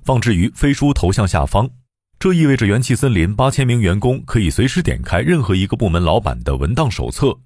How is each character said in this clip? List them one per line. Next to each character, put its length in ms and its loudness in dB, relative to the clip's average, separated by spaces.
放 180 0
置 140 2
于 200 2
飞 180 0
书 200 0
头 200 0
像 140 0
下 200 0
方。 240 -2
这 160 0
意 140 2
味 100 4
着 80 -2
元 160 2
气 140 0
森 180 2
林 220 0
八 160 0
千 160 0
名 140 0
员 180 2
工 260 -2
可 140 0
以 100 2
随 200 2
时 120 -2
点 220 -2
开 180 -2
任 220 0
何 120 0
一 120 0
个 100 -4
部 120 0
门 140 0
老 180 2
板 220 -4
的 140 -2
文 180 -2
档 160 0
手 200 -6
册， 360 -2